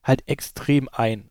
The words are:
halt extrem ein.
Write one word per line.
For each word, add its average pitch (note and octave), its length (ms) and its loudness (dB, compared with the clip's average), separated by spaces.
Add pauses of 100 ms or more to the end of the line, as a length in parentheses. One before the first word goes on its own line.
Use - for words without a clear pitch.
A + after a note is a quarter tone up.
halt C3 240 2
extrem - 640 -2
ein. A2 400 -4